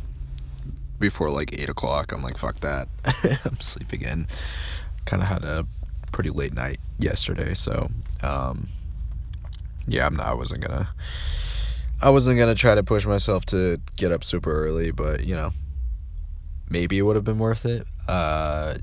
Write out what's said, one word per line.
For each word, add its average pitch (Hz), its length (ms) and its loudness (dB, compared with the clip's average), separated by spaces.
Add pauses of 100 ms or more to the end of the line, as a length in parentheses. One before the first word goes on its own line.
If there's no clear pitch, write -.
(1000)
before, 92 320 2
like, 73 280 -2
eight 71 100 -4
o'clock. 69 440 -2
I'm 69 100 -4
like, 64 140 -4
"Fuck 58 240 -4
that." 69 360 -2
<laughs> - 80 -10 (400)
I'm - 160 -2
sleeping - 420 -2
in. 80 240 -2 (800)
Kinda 92 180 0
had 92 200 0
a 78 220 -2 (440)
pretty 85 200 0
late 71 220 -2
night 67 280 -4 (180)
yesterday, - 560 0
so, - 360 0 (320)
um, 67 460 -2 (1200)
yeah, - 200 2
I'm - 100 0
not, - 100 -2
I 60 80 0
wasn't 60 280 -4
gonna, - 260 -2 (1120)
I 135 80 10
wasn't 127 280 8
gonna 117 180 8
try 113 180 8
to 104 80 6
push 101 240 4
myself 101 400 4
to 92 320 4 (180)
get 92 140 2
up 82 140 2
super 82 280 0
early, 80 380 2
but, 76 340 0
you 87 120 0
know, 78 160 0 (1160)
maybe 87 300 2
it 98 40 4
would 104 120 6
have 104 100 2
been 110 140 2
worth 113 260 2
it. 117 220 -2 (220)
Uh, 78 720 0